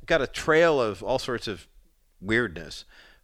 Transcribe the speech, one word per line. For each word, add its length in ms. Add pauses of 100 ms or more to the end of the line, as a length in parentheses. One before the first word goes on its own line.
got 160
a 60
trail 520
of 220
all 160
sorts 300
of 180 (540)
weirdness 640 (400)